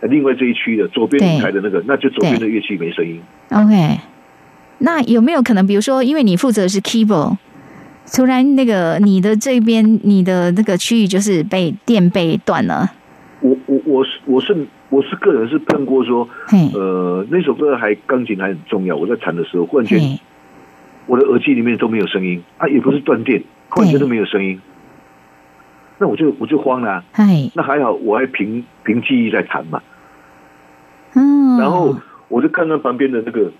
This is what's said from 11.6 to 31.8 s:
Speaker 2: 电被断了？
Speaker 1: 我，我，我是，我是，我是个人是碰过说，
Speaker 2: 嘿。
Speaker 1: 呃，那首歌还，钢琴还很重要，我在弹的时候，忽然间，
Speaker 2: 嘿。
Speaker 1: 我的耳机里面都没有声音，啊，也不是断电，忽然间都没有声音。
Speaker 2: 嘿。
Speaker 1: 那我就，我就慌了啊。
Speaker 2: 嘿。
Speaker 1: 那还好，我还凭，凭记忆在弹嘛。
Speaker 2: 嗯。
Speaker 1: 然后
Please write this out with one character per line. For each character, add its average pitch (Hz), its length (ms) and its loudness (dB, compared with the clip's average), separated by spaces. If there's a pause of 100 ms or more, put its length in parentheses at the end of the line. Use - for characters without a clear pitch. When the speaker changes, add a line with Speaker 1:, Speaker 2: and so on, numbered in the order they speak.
Speaker 2:
电 190 240 4
被 175 340 0
断 156 220 -2
了？ 87 240 -2 (500)
Speaker 1:
我， 131 240 2
我， 135 220 0
我 131 180 2
是， - 60 -8 (160)
我 131 120 2
是， 147 280 -2 (240)
我 139 120 2
是 160 140 -6
个 - 160 -2
人 113 160 0
是 151 120 -2
碰 143 260 -8
过 127 180 0
说， 120 240 -2 (180)
Speaker 2:
嘿。 208 120 2 (160)
Speaker 1:
呃， 92 560 -2
那 175 100 0
首 139 140 -2
歌 143 200 0
还， 110 200 -2 (120)
钢 127 200 -2
琴 101 120 -4
还 95 100 -4
很 95 100 -6 (100)
重 98 160 -4
要， 90 100 -2
我 78 120 -4
在 113 100 -2
弹 82 180 -6
的 85 100 -4
时 - 120 -8
候， 87 80 0
忽 139 140 -2
然 117 80 0
间， 107 120 2
Speaker 2:
嘿。 139 220 -2 (840)
Speaker 1:
我 123 120 0
的 135 80 4
耳 123 140 2
机 143 140 0
里 117 80 -2
面 117 160 -2
都 117 100 -2
没 113 80 -2
有 101 100 0
声 95 160 -4
音， 87 200 -4 (160)
啊， 160 100 -2
也 139 120 2
不 131 120 0
是 143 80 -2
断 120 240 -2
电， 120 180 0 (280)
忽 - 100 -2
然 196 100 6
间 143 80 2
都 139 80 0
没 120 100 -2
有 101 100 -2
声 98 180 -2
音。 95 120 -6
Speaker 2:
嘿。 92 40 -18 (1400)
Speaker 1:
那 190 60 0
我 110 80 -2
就， 151 220 0
我 113 80 -6
就 151 100 -2
慌 127 240 -2
了 113 120 -4
啊。 95 200 -6
Speaker 2:
嘿。 180 420 2
Speaker 1:
那 165 80 -2
还 139 180 -2
好， 120 120 0
我 107 240 -2
还 131 100 0
凭， 117 380 -6 (200)
凭 120 180 -2
记 120 200 0
忆 110 80 0
在 101 120 -2
弹 - 240 -6
嘛。 - 160 -10 (1300)
Speaker 2:
嗯。 277 440 4
Speaker 1:
然 247 120 2
后 170 240 2 (340)